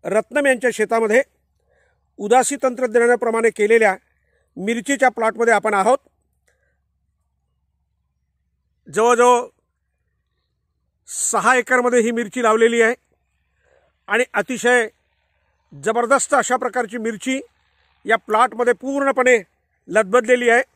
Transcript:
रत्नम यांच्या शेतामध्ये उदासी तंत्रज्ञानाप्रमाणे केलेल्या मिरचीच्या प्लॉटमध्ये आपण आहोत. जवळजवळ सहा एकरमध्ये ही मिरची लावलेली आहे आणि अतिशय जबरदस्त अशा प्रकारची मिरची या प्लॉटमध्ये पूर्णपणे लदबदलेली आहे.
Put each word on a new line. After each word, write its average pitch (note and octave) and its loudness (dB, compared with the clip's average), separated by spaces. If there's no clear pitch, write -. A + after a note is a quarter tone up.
रत्नम A3 -2
यांच्या B3+ -2
शेतामध्ये A3+ 0
उदासी A#3+ 0
तंत्रज्ञानाप्रमाणे A#3 0
केलेल्या G#3+ 2
मिरचीच्या A#3 -2
प्लॉटमध्ये A3+ 0
आपण G#3+ 0
आहोत. G#3 2
जवळजवळ A#3+ 4
सहा A3+ -2
एकरमध्ये B3 0
ही A3+ 0
मिरची A#3 -6
लावलेली A3+ 2
आहे A3+ 2
आणि A3+ 0
अतिशय A#3+ -2
जबरदस्त A#3 -2
अशा B3 0
प्रकारची B3 -6
मिरची A#3 -6
या A3 0
प्लॉटमध्ये A#3 0
पूर्णपणे C4 0
लदबदलेली A3+ 2
आहे. A#3 4